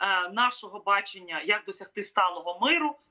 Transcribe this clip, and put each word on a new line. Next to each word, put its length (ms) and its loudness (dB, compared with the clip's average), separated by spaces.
е, 280 2
нашого 580 -2
бачення, 540 0
як 260 0
досягти 360 -10
сталого 580 0
миру 360 2